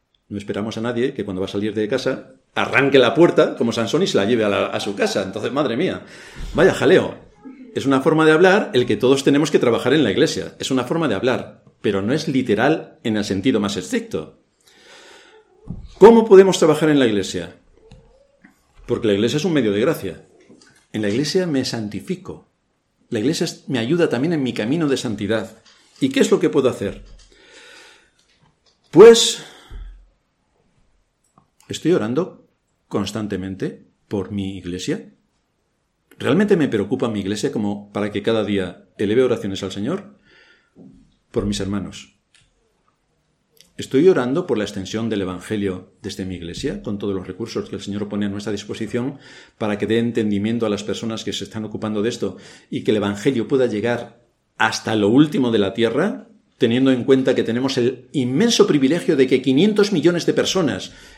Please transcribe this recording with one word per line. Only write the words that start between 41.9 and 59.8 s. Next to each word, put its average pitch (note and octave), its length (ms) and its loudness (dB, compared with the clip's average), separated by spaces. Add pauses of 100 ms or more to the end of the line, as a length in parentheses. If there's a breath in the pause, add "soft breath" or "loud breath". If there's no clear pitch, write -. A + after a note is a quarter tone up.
Estoy C#3+ 320 2
orando C#3+ 380 0
por A#2 100 -2
la G#2 60 -2
extensión G#2+ 460 -6
del G#2+ 120 -2
Evangelio F#2 800 -6
desde F#2+ 240 -10
mi F#2 100 -8
iglesia, F2 460 -10
con G#2 160 -8
todos G2+ 180 -6
los F2+ 120 -8
recursos G#2+ 420 -10
que - 60 -10
el G2 60 -12
Señor G#2 280 -8
pone G#2 160 -4
a G2+ 40 -4
nuestra G#2 220 -8
disposición A#2+ 680 -8 (380 loud breath)
para G#2 200 -4
que G#2 80 -4
dé A2+ 140 0
entendimiento A2+ 640 -2
a G#2+ 40 -2
las G2+ 140 -4
personas A2 400 -8
que G2+ 80 -8
se G2 140 -10
están A2 180 -12
ocupando G#2+ 380 -6
de A2+ 80 -2
esto G#2+ 260 -6 (340 loud breath)
y - 140 -8
que C3 80 0
el G#2+ 60 2
Evangelio G#2 500 -2
pueda B2+ 200 2
llegar A2+ 580 -6 (320)
hasta A2 380 -2
lo G#2 120 4
último C3+ 440 4
de A2 80 2
la G2 140 -2
tierra, B2 540 -2 (300)
teniendo B2+ 340 2
en A#2+ 140 0
cuenta C3 300 4
que A#2 80 2
tenemos B2 340 -2
el B2 340 -2
inmenso D#3 560 2
privilegio D3+ 480 2
de C3 120 4
que C3 140 2
quinientos G3+ 520 2